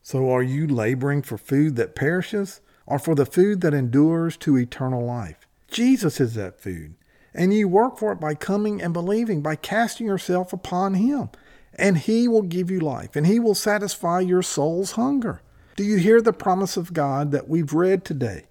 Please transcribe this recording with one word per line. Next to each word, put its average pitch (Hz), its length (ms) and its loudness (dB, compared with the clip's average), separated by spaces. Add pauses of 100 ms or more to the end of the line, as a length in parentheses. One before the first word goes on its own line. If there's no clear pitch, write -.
So 131 280 -2
are 127 120 2
you 139 240 -2
laboring 135 560 0
for 117 140 -8
food 143 400 0
that - 180 -2
perishes, 185 640 -4 (260)
or 139 120 -2
for 165 160 0
the 139 120 2
food 190 340 4
that 156 140 2
endures 151 640 2
to 139 180 2
eternal 123 480 -2
life? 117 420 -10 (220)
Jesus 240 520 2
is 117 140 2
that 98 240 -8
food. 80 360 -10 (400)
And 180 180 2
you 208 160 2
work 220 300 2
for 214 140 -2
it 175 80 -8
by 151 140 -4
coming 202 460 -2
and 165 140 -4
believing, 190 480 -2
by 151 140 -4
casting 226 500 -4
yourself 185 480 -2
upon 185 400 -4
him. 220 340 0 (460)
And 180 240 2
he 226 280 2
will 226 160 4
give 180 280 -4
you 185 100 -2
life, 143 340 -6
and 151 120 2
he 220 120 6
will 226 160 2
satisfy 196 680 -2
your 180 220 2
soul's 170 500 -2
hunger. 233 500 -2 (340)
Do 202 80 -2
you 208 140 2
hear 220 240 6
the 226 100 2
promise 190 460 -2
of 170 160 -8
God 143 380 -2
that - 180 -4
we've 156 240 -2
read 185 280 2
today? 120 480 -6